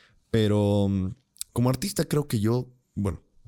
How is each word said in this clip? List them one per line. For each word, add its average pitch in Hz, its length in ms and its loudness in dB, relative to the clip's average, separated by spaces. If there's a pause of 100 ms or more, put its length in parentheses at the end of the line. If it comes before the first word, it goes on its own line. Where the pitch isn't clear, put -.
(300)
Pero, 104 580 2
mm, 98 200 0 (440)
como 120 180 2
artista 160 340 -4
creo 147 240 -4
que 120 100 -2
yo, 117 320 -2 (240)
bueno, 98 280 -4 (260)